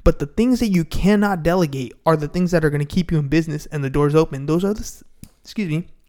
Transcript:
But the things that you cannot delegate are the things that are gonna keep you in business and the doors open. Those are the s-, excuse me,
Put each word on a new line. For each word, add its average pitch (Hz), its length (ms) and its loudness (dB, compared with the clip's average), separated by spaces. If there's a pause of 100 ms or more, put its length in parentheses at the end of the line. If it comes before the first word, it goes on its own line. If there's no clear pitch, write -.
But - 160 4
the 143 80 -6
things 240 340 0
that 240 80 0
you 175 160 2
cannot 202 580 0
delegate 151 520 0 (100)
are 160 140 4
the 147 100 -4
things 175 220 -2
that 160 160 2
are 147 40 4
gonna 147 140 -2
keep 170 260 -2
you 160 80 2
in 143 100 -2
business 156 440 -2
and 147 100 -4
the 135 60 -2
doors 147 260 2
open. 143 300 0
Those 160 180 0
are 196 120 -2
the 220 60 -8
s-, - 220 -14 (400)
excuse 196 280 -6
me, 156 160 -4 (220)